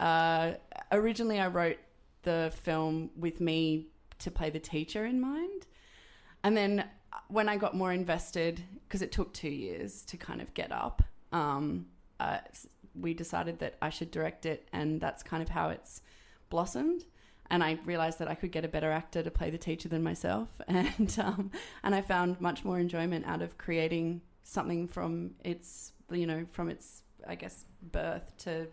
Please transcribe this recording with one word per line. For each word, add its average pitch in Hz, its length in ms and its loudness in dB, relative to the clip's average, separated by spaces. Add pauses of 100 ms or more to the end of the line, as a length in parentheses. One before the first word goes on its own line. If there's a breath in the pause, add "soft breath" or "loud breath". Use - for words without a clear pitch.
uh, 165 520 6 (380)
originally 220 480 4
I 190 100 4
wrote 175 300 2 (440)
the 165 300 2 (100)
film 160 520 2
with 165 260 -2
me 160 460 4 (320)
to - 120 -6
play 156 200 2
the 156 80 -4
teacher 165 480 -2
in 254 140 2
mind. 330 460 -2 (760 soft breath)
And 208 140 6
then 202 300 4 (420)
when 214 200 4
I 208 80 2
got 202 200 2
more 185 160 2
invested, 175 720 0 (260)
'cause 190 120 -2
it 180 120 -2
took 160 200 2
two - 180 -6
years 110 560 -6
to - 100 -10
kind - 240 -8
of - 140 -10
get - 180 -4
up, - 300 2 (280)
um, 151 560 0 (320)
uh, - 200 -2 (120)
s-, - 160 -16 (280)
we 170 200 -2
decided 170 460 -4
that - 200 -6
I 151 100 -2
should 165 200 -6
direct 160 340 -4
it, 160 280 -4
and 156 280 0
that's - 220 -4
kind 160 200 -4
of 160 80 -2
how 160 180 0
it's - 320 -8 (500 soft breath)
blossomed. 262 540 2 (440 soft breath)
And 175 140 4
I 160 220 4
realised 165 340 0
that 156 100 -2
I 151 60 -2
could 175 160 -4
get 160 140 -2
a 160 40 -4
better 156 220 2
actor 165 320 0
to 165 80 -2
play 165 200 2
the 165 80 -4
teacher 165 300 -4
than 165 140 0
myself. 170 460 0 (100)
<laughs> - 100 -10
And, 196 520 2
um, 196 320 0 (320 loud breath)
and 202 100 4
I 196 60 4
found 180 400 2
much 180 240 0
more 180 160 0
enjoyment 170 460 0
out 170 140 -2
of 170 160 -4
creating 165 640 0 (220)
something 170 460 -2
from 170 460 -4 (100)
its, - 480 -8 (180)
you 175 160 0
know, 165 240 -2
from 170 180 -4
its, - 340 -10 (240)
I 170 100 -8
guess, - 280 -14 (280)
birth 165 460 -4
to 165 340 -6